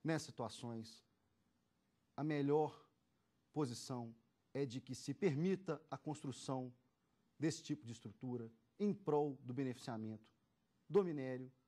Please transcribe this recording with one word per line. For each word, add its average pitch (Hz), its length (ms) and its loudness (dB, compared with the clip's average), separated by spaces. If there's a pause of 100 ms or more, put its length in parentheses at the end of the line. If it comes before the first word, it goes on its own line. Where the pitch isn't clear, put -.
Nessas 156 240 2
situações, 113 760 -8 (1080)
a - 80 -4
melhor 147 640 2 (640)
posição 120 640 -2 (380)
é 143 120 2
de 123 160 -6
que - 120 -10
se 135 200 -6
permita 175 760 2
a - 80 -6
construção 131 760 -4 (640)
desse 151 240 0
tipo 139 220 -4
de 117 60 -10
estrutura 117 600 -8 (280)
em 202 140 4
prol 147 480 2
do 123 120 -6
beneficiamento 117 760 -4 (640)
do 190 140 8
minério 131 480 -2 (160)